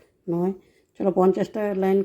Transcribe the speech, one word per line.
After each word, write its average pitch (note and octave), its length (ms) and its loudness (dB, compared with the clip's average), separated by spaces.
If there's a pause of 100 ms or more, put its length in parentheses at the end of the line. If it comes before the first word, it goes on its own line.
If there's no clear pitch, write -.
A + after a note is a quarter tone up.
(320)
নয়, F3+ 200 0 (440)
চলো G3 220 0
পঞ্চাশটা F#3+ 420 0 (220)
লাইন F#3+ 220 2